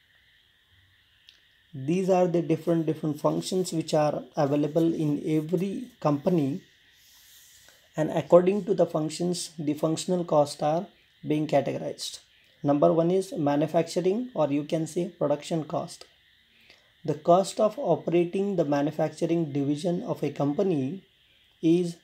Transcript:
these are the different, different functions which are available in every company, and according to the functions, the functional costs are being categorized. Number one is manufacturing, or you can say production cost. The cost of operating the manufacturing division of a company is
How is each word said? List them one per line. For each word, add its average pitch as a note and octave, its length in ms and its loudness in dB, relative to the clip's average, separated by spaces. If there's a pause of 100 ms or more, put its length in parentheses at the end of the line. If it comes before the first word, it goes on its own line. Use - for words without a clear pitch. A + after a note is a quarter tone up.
(1700)
these E3 360 -2
are F3+ 180 4
the E3+ 140 0
different, D#3+ 440 0
different D#3 340 -2
functions F3+ 540 -2
which D#3+ 200 -4
are D3+ 300 2 (140)
available D3+ 560 2
in D3+ 320 -2
every E3+ 640 -2 (100)
company, D3+ 640 0 (1400)
and D#3 120 0
according F3+ 560 6
to G3+ 80 0
the E3+ 120 2
functions, E3+ 720 -4
the D3 140 -2
functional D#3+ 500 -2
costs D3 400 0
are D#3+ 240 0 (400)
being D3+ 180 0
categorized. C#3 760 -2 (440)
Number D3 300 4
one E3 180 2
is F#3+ 220 -2
manufacturing, E3 1000 0
or D3+ 140 0
you C#3+ 160 -2
can D#3+ 240 -4
say F3 220 -4
production D3 560 -2
cost. - 400 -8 (1000)
The D3+ 100 -2
cost F3+ 440 2
of G#3+ 180 2
operating F3 800 0
the E3+ 80 2
manufacturing D#3 880 -2
division D3 520 -2
of D#3+ 200 -6
a C#3+ 80 -2
company D3 720 -2 (580)
is E3+ 420 2